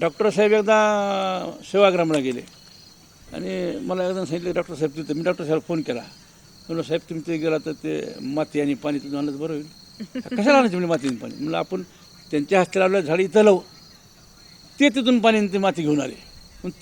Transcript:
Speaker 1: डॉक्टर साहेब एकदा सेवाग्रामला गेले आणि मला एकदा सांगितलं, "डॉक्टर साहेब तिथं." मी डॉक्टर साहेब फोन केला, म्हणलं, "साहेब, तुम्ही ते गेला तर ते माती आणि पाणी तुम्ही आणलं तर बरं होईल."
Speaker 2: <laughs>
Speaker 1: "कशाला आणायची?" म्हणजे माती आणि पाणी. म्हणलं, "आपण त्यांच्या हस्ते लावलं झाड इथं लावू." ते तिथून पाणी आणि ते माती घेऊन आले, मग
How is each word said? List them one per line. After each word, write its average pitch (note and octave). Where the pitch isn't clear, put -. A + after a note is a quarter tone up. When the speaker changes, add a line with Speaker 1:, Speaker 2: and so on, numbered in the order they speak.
Speaker 1:
डॉक्टर E3
साहेब G#3
एकदा G3+
सेवाग्रामला F3+
गेले B2+
आणि F#3
मला F3+
एकदा F#3+
सांगितलं, F3
"डॉक्टर F3
साहेब D3
तिथं." D3+
मी D#3+
डॉक्टर F3+
साहेब D#3
फोन E3
केला, A#2+
म्हणलं, E3
"साहेब, D#3+
तुम्ही D#3+
ते D#3+
गेला D#3
तर D#3
ते D#3
माती D3
आणि C#3+
पाणी D3
तुम्ही C#3+
आणलं D3
तर C3+
बरं D#3+
होईल." D3+
Speaker 2:
<laughs> G#3+
Speaker 1:
"कशाला B3+
आणायची?" G#3+
म्हणजे F3+
माती C#3+
आणि B2
पाणी. A#2
म्हणलं, D#3
"आपण F3
त्यांच्या D#3
हस्ते F#3
लावलं F#3+
झाड D#3+
इथं F#3+
लावू." G3+
ते C#4+
तिथून B3
पाणी A3
आणि G#3
ते G3
माती F#3
घेऊन D3
आले, B2+
मग F3+